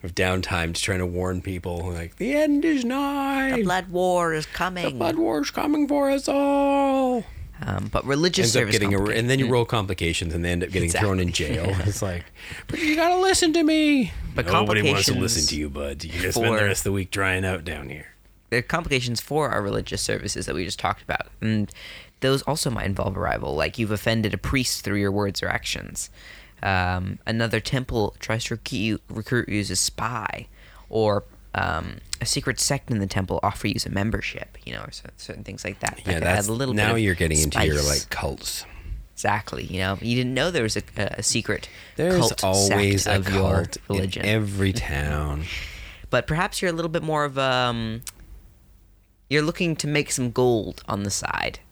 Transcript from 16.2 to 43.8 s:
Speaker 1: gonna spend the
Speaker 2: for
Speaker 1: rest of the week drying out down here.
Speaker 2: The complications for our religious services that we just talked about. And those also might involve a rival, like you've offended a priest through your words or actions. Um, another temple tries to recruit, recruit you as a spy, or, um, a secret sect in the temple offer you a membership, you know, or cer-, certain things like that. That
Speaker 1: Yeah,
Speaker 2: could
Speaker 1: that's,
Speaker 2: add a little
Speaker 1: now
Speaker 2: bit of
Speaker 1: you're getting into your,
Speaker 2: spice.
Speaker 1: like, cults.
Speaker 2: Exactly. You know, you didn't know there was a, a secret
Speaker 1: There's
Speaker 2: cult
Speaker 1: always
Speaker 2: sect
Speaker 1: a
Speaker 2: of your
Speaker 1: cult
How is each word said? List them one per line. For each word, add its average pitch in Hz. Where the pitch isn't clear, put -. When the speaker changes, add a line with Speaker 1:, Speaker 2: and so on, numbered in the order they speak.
Speaker 1:
gonna 90
spend 117
the 110
Speaker 2:
for 107
Speaker 1:
rest 95
of -
the 101
week 98
drying 95
out 92
down 73
here. 76
Speaker 2:
The 120
complications 127
for 143
our 107
religious 104
services -
that 67
we 87
just -
talked -
about. -
And 107
those 135
also 147
might 104
involve 92
a -
rival, 65
like 78
you've 107
offended 107
a 98
priest -
through 101
your 101
words 101
or -
actions. -
Um, 92
another 113
temple 123
tries 113
to -
recruit, 107
recruit 110
you 104
as 98
a 92
spy, -
or, 107
um, 87
a -
secret -
sect -
in 113
the 98
temple 95
offer 101
you 104
a -
membership, -
you 60
know, 52
or -
cer-, -
certain -
things 98
like 98
that. -
That -
Speaker 1:
Yeah, 92
Speaker 2:
could 80
Speaker 1:
that's, 98
Speaker 2:
add 110
a 113
little 127
Speaker 1:
now 104
Speaker 2:
bit 117
of 113
Speaker 1:
you're 98
getting 78
into 76
your, 76
Speaker 2:
spice. 71
Speaker 1:
like, -
cults. -
Speaker 2:
Exactly. 104
You 90
know, 95
you 117
didn't 127
know 139
there 156
was 110
a, 107
a 101
secret -
Speaker 1:
There's 156
Speaker 2:
cult -
Speaker 1:
always 98
Speaker 2:
sect 95
Speaker 1:
a -
Speaker 2:
of 98
your 95
Speaker 1:
cult -